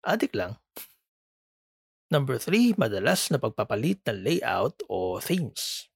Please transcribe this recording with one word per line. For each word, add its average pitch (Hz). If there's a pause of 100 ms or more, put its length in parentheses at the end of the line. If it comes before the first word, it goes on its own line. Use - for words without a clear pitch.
Adik 233
lang. 98 (1500)
Number 135
three, 226
madalas 117
na 147
pagpapalit 117
ng 98
layout 185
o 92
themes. -